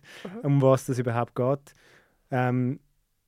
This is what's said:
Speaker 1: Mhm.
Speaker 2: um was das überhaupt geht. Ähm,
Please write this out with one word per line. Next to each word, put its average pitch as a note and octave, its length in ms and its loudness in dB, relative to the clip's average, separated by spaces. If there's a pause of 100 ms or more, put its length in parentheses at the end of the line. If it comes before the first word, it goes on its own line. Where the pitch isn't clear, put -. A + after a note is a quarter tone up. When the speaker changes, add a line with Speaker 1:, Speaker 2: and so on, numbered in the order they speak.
(240)
Speaker 1:
Mhm. G#3 180 -14
Speaker 2:
um C#3+ 200 2
was C3 220 4
das B2+ 140 -4
überhaupt A#2+ 360 -2
geht. C3+ 400 -2 (560)
Ähm, B2+ 500 -2 (480)